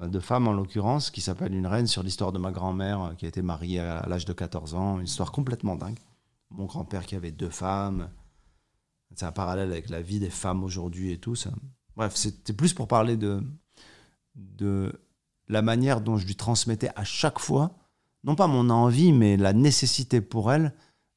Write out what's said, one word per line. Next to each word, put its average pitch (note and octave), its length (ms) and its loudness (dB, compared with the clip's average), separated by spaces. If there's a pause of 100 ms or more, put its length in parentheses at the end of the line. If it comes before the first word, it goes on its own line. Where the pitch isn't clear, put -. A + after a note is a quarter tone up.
de F2+ 140 -2
femme A#2+ 300 2
en G#2 40 2
l'occurrence, G#2 580 -2
qui - 100 -10
s'appelle F#2 320 -4
Une F#2 140 -2
reine A2+ 200 0
sur F#2+ 160 -2
l'histoire F#2 300 -4
de F#2+ 60 -4
ma F#2 120 -4
grand-mère, F#2+ 520 -4
euh, E2+ 100 -8
qui E2+ 100 -10
a E2 60 -6
été F#2 120 -6
mariée F2 380 -4
à, E2+ 200 -6
à - 100 -6
l'âge F2 160 -4
de F2 80 -6
quatorze E2 400 -8
ans. F#2+ 260 -2
Une F2+ 60 -6
histoire - 260 -6
complètement A#2 460 -4
dingue. G2+ 220 -10 (500)
Mon G2 160 -8
grand-père F#2 400 -8
qui G2 100 -10
avait F2 160 -8
deux D2+ 180 -8
femmes. F#2+ 600 -4 (1040)
C'est F#2+ 100 -8
un D#2+ 60 -6
parallèle F#2 400 -4
avec E2 180 -8
la E2 120 -8
vie G2 180 -4
des G2 100 -2
femmes F#2 320 -4
aujourd'hui F2+ 520 -6
et E2+ 60 -8
tout A#2 160 -6
ça. - 160 -8 (440)
Bref, G#2+ 200 -4
c'était - 380 -4
plus E3+ 200 2
pour A#2 140 -6
parler A#2 300 4
de, G2+ 260 -2 (920)
de G2 580 -2 (540)
la G#2+ 140 2
manière A#2 400 2
dont A2 160 2
je F#2 80 0
lui F#2+ 100 -6
transmettais A#2 600 0
à G2+ 80 -6
chaque - 360 -2
fois, D3+ 360 0 (480)
non C#3+ 120 2
pas F#3 120 6
mon B2 220 6
envie, A#2+ 420 8
mais G#2+ 240 8
la G2 180 6
nécessité B2+ 680 4
pour A2+ 300 -2
elle D3+ 220 2 (440)